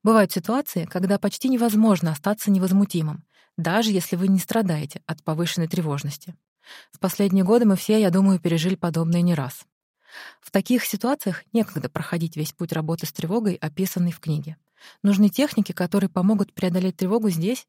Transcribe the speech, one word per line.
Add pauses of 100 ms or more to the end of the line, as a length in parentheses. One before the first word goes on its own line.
Бывают
ситуации,
когда
почти
невозможно
остаться
невозмутимым, (340)
даже
если
вы
не
страдаете
от
повышенной
тревожности. (580)
В
последние
годы
мы
все,
я
думаю,
пережили
подобное
не
раз. (720)
В
таких
ситуациях
некогда
проходить
весь
путь
работы
с
тревогой,
описанный
в
книге. (460)
Нужны
техники,
которые
помогут
преодолеть
тревогу
здесь